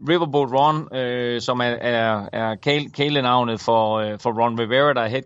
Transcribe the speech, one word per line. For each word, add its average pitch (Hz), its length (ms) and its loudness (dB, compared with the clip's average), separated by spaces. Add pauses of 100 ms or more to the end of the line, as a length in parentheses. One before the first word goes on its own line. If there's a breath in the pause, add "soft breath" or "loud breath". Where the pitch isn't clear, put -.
Riverboat 147 420 2
Ron, 151 460 2
øh, 123 440 -2
som 123 180 -2
er, 123 60 0
er, 113 680 0
er 110 220 -4
kæl-, 143 360 -2
kælenavnet 127 680 0
for, 110 400 2
øh, 107 200 -4
for 117 240 -2
Ron 117 160 0
Rivera, 131 340 2
der 123 80 -2
er 113 60 -2
head 127 180 -4